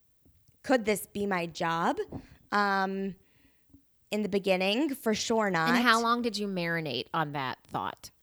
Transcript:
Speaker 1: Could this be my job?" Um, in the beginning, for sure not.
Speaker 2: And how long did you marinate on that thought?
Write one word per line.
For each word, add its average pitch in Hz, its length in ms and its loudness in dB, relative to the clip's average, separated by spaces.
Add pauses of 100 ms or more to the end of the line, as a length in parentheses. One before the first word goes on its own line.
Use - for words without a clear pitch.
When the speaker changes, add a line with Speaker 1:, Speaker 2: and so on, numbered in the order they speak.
(640)
Speaker 1:
Could 254 220 2
this 202 200 0
be 202 200 -4
my 185 200 -2
job?" 170 520 0 (540)
Um, 196 640 0 (960)
in 208 120 -2
the 202 80 -2
beginning, 196 680 2
for 220 180 -2
sure 214 360 0
not. 165 180 2
Speaker 2:
And 240 120 4
how 233 220 4
long 233 200 2
did 233 160 -2
you 208 100 -4
marinate 170 680 -2
on 156 200 0
that 135 240 -4 (100)
thought? - 420 -6 (140)